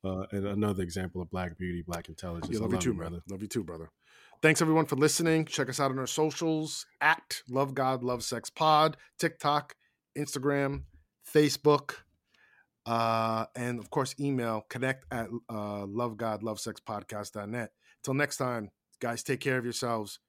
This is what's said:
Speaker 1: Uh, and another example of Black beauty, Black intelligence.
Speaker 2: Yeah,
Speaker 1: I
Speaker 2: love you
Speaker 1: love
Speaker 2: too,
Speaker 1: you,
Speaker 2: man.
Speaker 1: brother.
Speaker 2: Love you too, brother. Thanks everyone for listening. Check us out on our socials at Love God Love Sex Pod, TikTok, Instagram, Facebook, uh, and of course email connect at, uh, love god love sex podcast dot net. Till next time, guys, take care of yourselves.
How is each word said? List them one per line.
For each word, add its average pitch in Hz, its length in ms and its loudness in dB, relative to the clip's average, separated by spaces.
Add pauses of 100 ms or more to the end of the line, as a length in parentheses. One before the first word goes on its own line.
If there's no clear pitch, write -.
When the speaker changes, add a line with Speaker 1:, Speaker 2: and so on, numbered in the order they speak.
Speaker 1:
Uh, 95 280 -4
and 98 140 -4
another 101 380 0
example 90 380 -6
of 85 100 -8
Black 90 260 -4
beauty, 90 280 -4
Black 85 220 -8
intelligence. 85 460 -8
Speaker 2:
Yeah, 107 60 -2
Speaker 1:
I - 20 -2
Speaker 2:
love 92 100 0
you 92 40 2
Speaker 1:
love 92 80 0
Speaker 2:
too, 127 80 2
Speaker 1:
you, - 20 2
Speaker 2:
man. 82 160 -4
Speaker 1:
brother. 85 200 -10
Speaker 2:
Love 98 120 -8
you 107 60 -8
too, 107 160 -4
brother. 82 260 -10 (540)
Thanks 156 180 6
everyone 160 240 4
for 151 100 -2
listening. 160 500 4
Check 139 220 -2
us 131 120 -6
out 139 100 4
on 131 80 -2
our 131 100 -4
socials 156 760 -2 (160)
at - 480 4
Love 135 240 2
God 131 300 0
Love 123 200 -2
Sex - 280 -6
Pod, 156 440 6 (220)
TikTok, 147 580 0 (400)
Instagram, 139 680 -2 (500)
Facebook, 147 640 6 (920)
uh, 113 680 2
and 123 240 -2
of - 100 -14
course 135 300 -2
email 123 500 0
connect 131 420 -2
at, 117 160 -4 (220)
uh, 104 380 -6
love 113 280 -2
god 107 260 -4
love 110 180 -4
sex 104 200 -8
podcast 104 540 -8
dot 104 160 -6
net. 113 220 -6 (320)
Till 135 100 -2
next 143 240 0
time, 120 320 -4 (320)
guys, 117 220 -4
take 131 180 -2
care 131 160 2
of 120 80 -2
yourselves. 117 640 -4